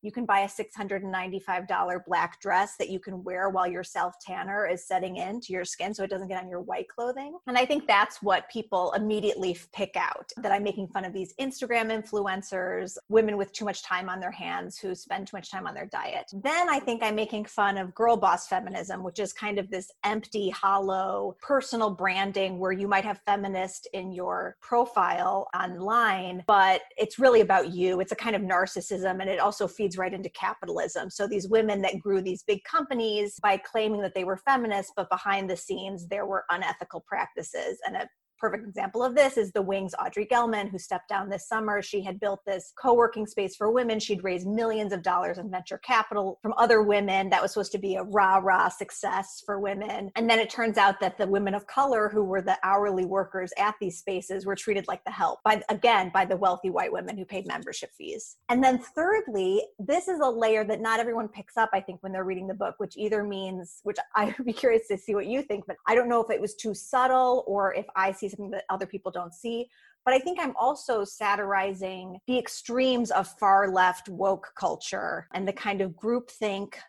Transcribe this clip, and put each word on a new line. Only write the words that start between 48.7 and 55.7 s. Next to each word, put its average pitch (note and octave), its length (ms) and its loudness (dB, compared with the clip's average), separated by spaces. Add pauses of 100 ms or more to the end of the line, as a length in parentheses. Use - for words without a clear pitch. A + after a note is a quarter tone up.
for G3+ 160 -4
women. G3+ 560 -4
And A3+ 120 2
then A3+ 80 8
it A3 120 2
turns A3+ 280 0
out G3 220 6
that F#3 180 0
the G#3 80 2
women G3 300 2
of G3+ 100 -4
color B3 440 2
who G#3 160 2
were F#3+ 160 0
the F#3 200 2
hourly G3 440 2
workers F#3 520 -2
at G#3 220 2
these F3+ 200 -4
spaces F#3+ 460 -4
were G3 100 -2
treated G3 300 -2
like - 200 -6
the G#3+ 60 -6
help, - 340 0
by, G#3+ 240 4
again, G#3 440 4